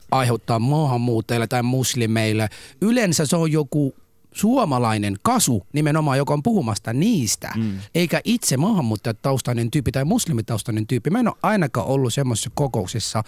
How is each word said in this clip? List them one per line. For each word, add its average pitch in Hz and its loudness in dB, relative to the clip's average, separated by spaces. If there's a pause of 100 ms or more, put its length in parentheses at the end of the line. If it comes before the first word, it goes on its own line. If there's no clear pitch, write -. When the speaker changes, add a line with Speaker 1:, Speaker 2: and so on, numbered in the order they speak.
(120)
Speaker 1:
aiheuttaa 120 0
maahanmuuttajille 120 0
tai 120 0
muslimeille, 113 0 (320)
yleensä 202 2
se 156 0
on 165 0
joku 147 0 (380)
suomalainen 123 2
kasu 175 0
nimenomaan, 151 2
joka 143 0
on 147 -2
puhumasta 120 0
niistä, 156 0
Speaker 2:
Mm. 110 -2 (240)
Speaker 1:
eikä 165 0
itse 202 0
maahanmuuttajataustainen 123 0
tyyppi 143 0
tai 135 -2
muslimitaustainen 117 -2
tyyppi. 131 -2
Mä 214 2
en 233 2
ole - -4
ainakaan 175 0
ollut 131 0
semmoisessa 127 -2
kokouksessa, 113 -2